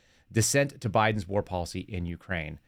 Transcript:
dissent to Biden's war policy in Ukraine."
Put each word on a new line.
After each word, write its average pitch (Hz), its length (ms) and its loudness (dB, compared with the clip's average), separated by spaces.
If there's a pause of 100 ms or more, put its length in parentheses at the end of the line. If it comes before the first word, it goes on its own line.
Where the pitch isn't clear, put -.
(320)
dissent 139 500 2
to 123 80 -2
Biden's 107 380 2
war 98 160 0
policy 90 380 -4
in 87 260 -6
Ukraine." 80 600 -6